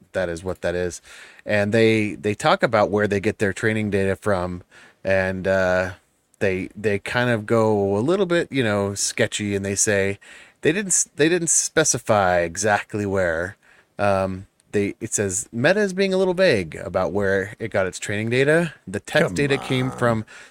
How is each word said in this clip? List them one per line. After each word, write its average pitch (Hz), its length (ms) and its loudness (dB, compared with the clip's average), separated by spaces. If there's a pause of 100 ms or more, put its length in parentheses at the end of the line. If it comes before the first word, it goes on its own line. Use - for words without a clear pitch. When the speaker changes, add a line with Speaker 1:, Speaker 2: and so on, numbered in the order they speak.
(140)
Speaker 1:
that 90 160 -2
is 85 140 -8
what 92 180 -6
that 87 140 -2
is. 90 260 -4 (440)
And 104 260 0
they, 110 440 4
they 104 180 -2
talk 170 300 0
about 110 260 4
where 104 180 2
they 101 120 0
get 98 180 -2
their 98 160 0
training 110 380 -2
data 95 240 0
from. 90 480 -2 (400)
And, 95 440 0
uh, 92 440 2 (480)
they, 95 360 -2
they 104 240 -2
kind 123 300 -2
of 110 160 0
go 107 520 2
a - 20 0
little 180 260 0
bit, 170 260 -2
you 135 120 0
know, 101 320 0
sketchy, 104 600 -2
and 98 80 -2
they 98 120 -4
say 98 420 0 (440)
they 147 120 2
didn't 196 160 -4
s-, - 260 -2
they 156 140 4
didn't 170 200 0
specify 101 920 2
exactly 101 680 -2
where. 92 500 -2 (420)
Um, 95 500 -2 (240)
they, 101 280 0
it 113 140 -10
says 98 380 -4
Meta 151 280 0
is 196 140 -2
being 190 200 -2
a 185 40 0
little 185 180 0
vague 113 400 0
about 90 360 -2
where 98 480 0
it 113 120 -8
got 95 160 0
its 90 100 -8
training 107 320 -4
data. 147 440 2 (140)
The 95 120 -6
text 156 300 2
Speaker 2:
Come 131 60 -6
Speaker 1:
data 139 220 2
came 131 320 -2
Speaker 2:
on. 120 80 -8
Speaker 1:
from 117 280 0 (240)